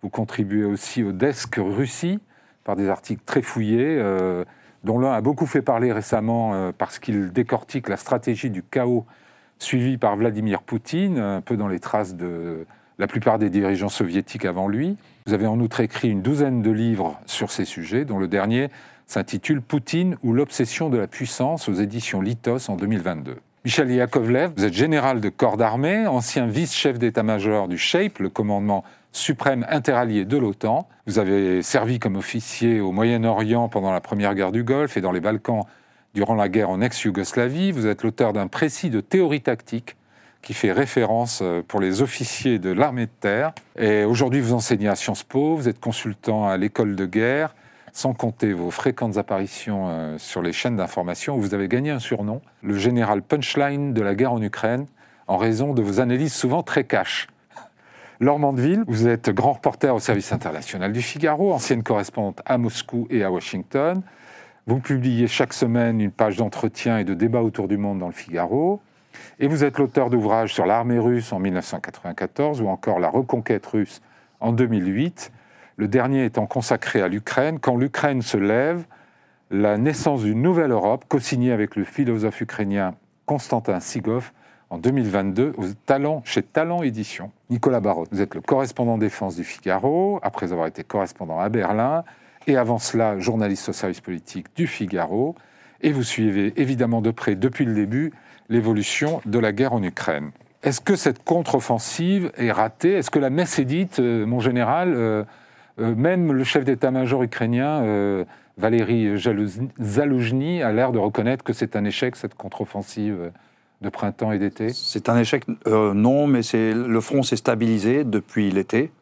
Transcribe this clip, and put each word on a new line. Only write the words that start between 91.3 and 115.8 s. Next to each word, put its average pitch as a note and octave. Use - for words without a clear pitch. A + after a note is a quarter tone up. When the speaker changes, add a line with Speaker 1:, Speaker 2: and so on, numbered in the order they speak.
Speaker 1:
à G2
Berlin, A2+
et C#3+
avant A#2+
cela, A2
journaliste G#2
au F#2
service F2+
politique F#2
du E3
Figaro, G2
et D3+
vous C3+
suivez G#2
évidemment B2
de A2+
près, G#2+
depuis B2+
le A2+
début, A2+
l'évolution A2+
de G#2+
la A2+
guerre A#2+
en A2+
Ukraine. D2+
Est-ce C3+
que G3+
cette -
contre-offensive E3
est A#2+
ratée ? A2
Est-ce E3+
que D#3
la C#3
messe D#3
est D#3
dite, E3+
euh, A#2+
mon A#2+
général ? B2+
Euh, A2
euh, A2+
même D#3+
le C3
chef C3
d'état-major C3
ukrainien, B2
euh, G2+
Valéry A2
Jalouz-, G#2+
Zaloujny, C3
a A#2
l'air A#2+
de A#2
reconnaître A2+
que A#2
c'est -
un G#2
échec, B2
cette -
contre-offensive G2+
de G#2
printemps G#2+
et G#2
d'été ? G2+
Speaker 2:
C'est -
un A#2+
échec, A2+
euh, G#2+